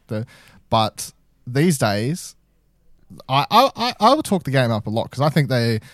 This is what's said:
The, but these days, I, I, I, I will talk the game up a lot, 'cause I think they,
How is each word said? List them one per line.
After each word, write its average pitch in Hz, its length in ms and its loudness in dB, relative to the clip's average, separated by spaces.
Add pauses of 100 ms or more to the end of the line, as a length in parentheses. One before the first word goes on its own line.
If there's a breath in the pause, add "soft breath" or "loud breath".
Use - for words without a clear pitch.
The, 110 180 -6 (440 loud breath)
but 110 420 -2 (340)
these 139 320 0
days, 110 560 -4 (920)
I, 135 220 0
I, 247 260 4
I, 233 240 -4
I 226 140 6
will 311 80 0
talk 190 220 -4
the 135 60 -8
game 127 200 2
up 107 160 -4
a 107 40 -6
lot, 110 200 -4
'cause - 100 -8
I 147 80 2
think 147 200 0
they, 117 320 0 (120)